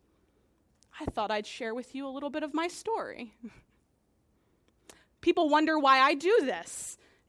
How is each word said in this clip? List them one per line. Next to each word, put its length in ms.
I 60
thought 260
I'd 160
share 260
with 220
you 120
a 20
little 200
bit 140
of 100
my 140
story. 680
People 280
wonder 280
why 220
I 140
do 280
this. 560